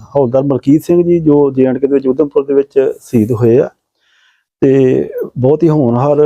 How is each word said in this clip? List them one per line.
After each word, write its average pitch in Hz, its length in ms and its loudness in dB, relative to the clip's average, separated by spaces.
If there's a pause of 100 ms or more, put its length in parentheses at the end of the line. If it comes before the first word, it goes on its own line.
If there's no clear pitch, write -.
(160)
ਹੌਲਦਾਰ 135 260 0
ਮਲਕੀਤ 143 420 0
ਸਿੰਘ 175 200 0
ਜੀ 175 160 0
ਜੋ 143 300 2
ਜੇ 131 140 0
ਐਂਡ 127 140 -2
ਕੇ 135 80 -2
ਦੇ 139 80 -2
ਵਿੱਚ 135 140 -2
ਉਧਮਪੁਰ 139 380 -2
ਦੇ 143 80 -2
ਵਿੱਚ 139 460 0
ਸ਼ਹੀਦ 113 320 -2
ਹੋਏ 117 260 2
ਆ - 120 -2 (920)
ਤੇ 135 480 0 (300)
ਬਹੁਤ 143 240 0
ਹੀ 165 60 2
ਹੋਣਹਾਰ 139 580 0